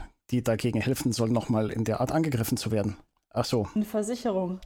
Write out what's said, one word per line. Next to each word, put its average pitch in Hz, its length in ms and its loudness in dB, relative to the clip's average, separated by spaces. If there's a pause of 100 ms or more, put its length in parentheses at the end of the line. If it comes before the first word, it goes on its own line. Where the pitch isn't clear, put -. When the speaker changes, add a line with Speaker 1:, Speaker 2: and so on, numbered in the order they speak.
(300)
Speaker 1:
die 123 140 2
dagegen 113 380 2
helfen 127 320 0
soll, 113 160 0
nochmal 110 400 2
in 113 140 -2
der 110 180 0
Art 127 100 0
angegriffen 135 460 0
zu - 120 -4
werden. 104 280 0 (320)
Ach 120 160 -2
so. 110 280 0
Speaker 2:
Eine 214 120 0
Versicherung. 202 800 -2